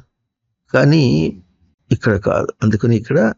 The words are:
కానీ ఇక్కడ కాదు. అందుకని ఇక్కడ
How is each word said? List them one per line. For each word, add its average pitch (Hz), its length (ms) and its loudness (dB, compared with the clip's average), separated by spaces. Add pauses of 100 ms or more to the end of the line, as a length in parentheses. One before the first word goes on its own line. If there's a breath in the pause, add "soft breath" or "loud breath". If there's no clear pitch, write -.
(720)
కానీ 143 680 2 (500)
ఇక్కడ 110 260 0
కాదు. 95 300 -2 (160)
అందుకని 110 320 0
ఇక్కడ 156 420 0